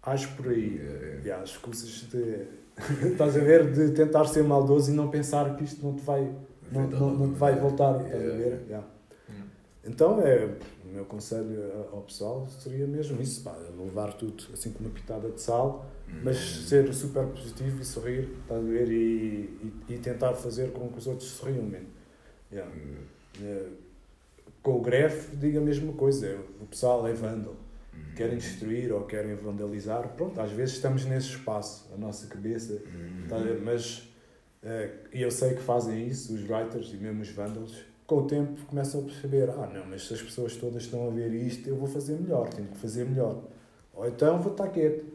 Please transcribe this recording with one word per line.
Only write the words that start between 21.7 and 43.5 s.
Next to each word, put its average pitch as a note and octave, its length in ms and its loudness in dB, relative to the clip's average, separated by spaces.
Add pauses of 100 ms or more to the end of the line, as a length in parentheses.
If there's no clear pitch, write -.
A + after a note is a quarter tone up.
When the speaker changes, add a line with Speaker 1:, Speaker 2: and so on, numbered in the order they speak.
Speaker 1:
Yeah. F#2+ 240 -8
Speaker 2:
Uhum. C#2+ 200 -12 (500)
Speaker 1:
É, G2 200 -6 (1000)
com B2+ 140 4
o A2+ 40 2
gref, C#3 540 4
digo D3 240 2
a - 20 4
mesma D3 320 2
coisa, C3+ 320 4
é, G2 100 -4 (240)
o G#2 60 -12
pessoal B2 420 2
é A2+ 60 0
vândalo. A2 420 -4 (380)
Speaker 2:
Uhum. - 220 -14
Speaker 1:
Querem A#2 240 0
destruir A2+ 520 -4
ou G2+ 120 0
querem G#2+ 320 -4
vandalizar, G#2 720 -4 (100)
pronto, F3 240 -2
às G#2 100 -2
vezes B2+ 260 -2
estamos C3+ 280 2
nesse C3 220 0
espaço, - 680 -6
a G2 40 -10
nossa G2+ 280 -8
cabeça, G#2+ 480 -6
Speaker 2:
Uhum. F2 560 -10
Speaker 1:
tá A#2 60 -4
a A2+ 80 -2
ver? G#2+ 180 0
Mas, A#2 500 -4 (520)
eh, A2 260 -4 (240)
e B2+ 80 -2
eu A#2+ 80 4
sei B2+ 240 2
que B2+ 80 -4
fazem A#2 460 0
isso, - 260 -6
os G#2 80 -4
writers A2+ 500 -4
e G2+ 60 -12
mesmo G#2+ 240 -6
os F#2+ 80 -10
vândalos, A2 560 -8 (220)
com D#3 160 4
o - 20 0
tempo C#3+ 400 0
começam C#3+ 360 -2
a - 20 -6
perceber, C#3 480 2
ah, C#3 200 -6
não, F#2+ 140 -10
mas F#2+ 220 -12
se A2+ 80 -6
as A2 80 -10
pessoas A#2 320 -6
todas A#2+ 300 -6
estão A#2+ 220 -4
a A#2 40 -2
ver A#2 240 -2
isto, B2 340 -4
eu C3+ 60 0
vou C#3 120 -4
fazer C#3+ 320 -4
melhor, D3 300 0
tenho G2+ 180 -8
que - 120 -12
fazer A#2 260 -4
melhor. C3 380 0 (500)